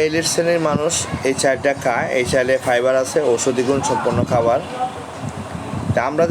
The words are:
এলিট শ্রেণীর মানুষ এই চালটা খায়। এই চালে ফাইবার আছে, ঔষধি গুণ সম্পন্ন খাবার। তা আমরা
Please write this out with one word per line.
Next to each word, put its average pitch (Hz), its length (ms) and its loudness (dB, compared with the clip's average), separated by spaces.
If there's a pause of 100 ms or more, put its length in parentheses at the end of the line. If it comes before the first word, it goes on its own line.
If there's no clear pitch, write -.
এলিট 160 260 0
শ্রেণীর 170 380 2
মানুষ 147 240 0 (360)
এই 135 140 2
চালটা 139 280 2 (120)
খায়। 135 240 0 (100)
এই 127 140 2
চালে 131 220 2 (120)
ফাইবার 127 380 2
আছে, 139 160 0 (120)
ঔষধি 123 360 2
গুণ 139 120 2 (100)
সম্পন্ন 123 300 0 (120)
খাবার। 117 280 2 (1300)
তা 120 60 2 (100)
আমরা 156 220 2